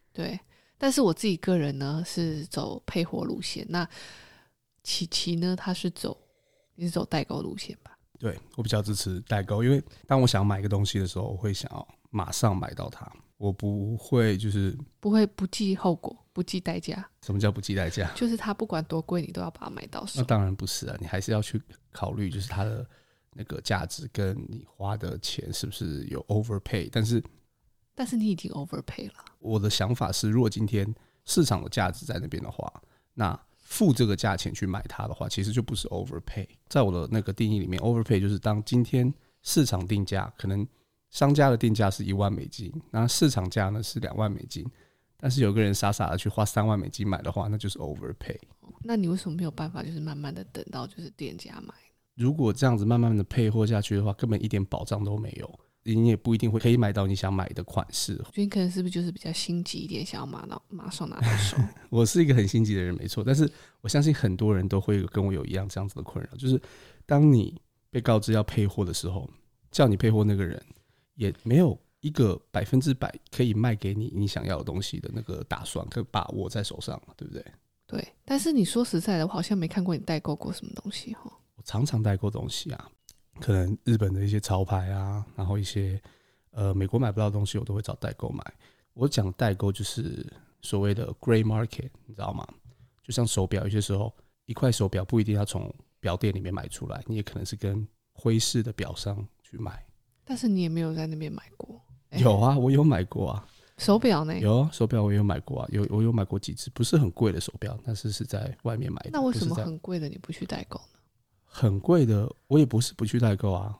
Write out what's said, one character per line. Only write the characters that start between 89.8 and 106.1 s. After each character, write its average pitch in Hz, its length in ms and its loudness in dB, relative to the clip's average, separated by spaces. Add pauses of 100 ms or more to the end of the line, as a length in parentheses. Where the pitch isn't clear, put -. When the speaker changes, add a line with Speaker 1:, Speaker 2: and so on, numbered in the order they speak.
Speaker 2:
是 - 400 -6 (380)
所 101 200 -2
谓 101 120 2
的 - 260 -4
gray 113 240 4
market， 110 460 -2 (160)
你 113 80 -18
知 101 80 -12
道 101 100 -4
吗？ - 160 -8 (540)
就 - 100 -12
像 120 140 2
手 98 220 2
表， 92 160 0
有 95 60 -2
些 104 120 2
时 101 100 -2
候 101 220 -2 (320)
一 - 80 -8
块 131 180 2
手 104 160 2
表 95 160 -2
不 117 160 2
一 107 40 4
定 107 100 0
要 104 100 2
从 - 300 -6 (260)
表 87 160 -2
店 101 160 0
里 95 80 -2
面 95 140 -4
买 - 140 -6
出 - 220 -10
来， - 180 -8
你 110 80 -4
也 107 80 -4
可 - 100 -10
能 101 100 -6
是 92 120 -8
跟 104 320 -2 (240)
灰 113 260 2
饰 113 240 2
的 113 100 -2
表 - 220 -6
商 101 340 -6 (140)
去 - 160 -18
买。 - 260 -8 (400)
Speaker 1:
但 262 140 -8
是 247 100 0
你 190 140 4
也 170 80 0
没 165 120 -2
有 160 120 -2
在 160 140 -4
那 156 80 -6
边 156 160 -8
买 - 100 -10 (160)
过。 - 240 -16 (300)
哎。 - 80 -4
Speaker 2:
有 113 180 8
啊， 123 180 6
我 127 140 4
有 139 140 6
买 120 220 6
过 - 260 -4
啊。 - 160 -8 (320)
Speaker 1:
手 202 180 6
表 208 260 4
呢？ 156 140 -4
Speaker 2:
有 104 220 4
啊， 151 120 4
手 - 140 2
表 117 160 2
我 104 100 4
有 101 120 4
买 98 160 2
过 - 220 -6
啊， - 100 -8
有， 104 180 0
我 107 140 2
有 113 100 4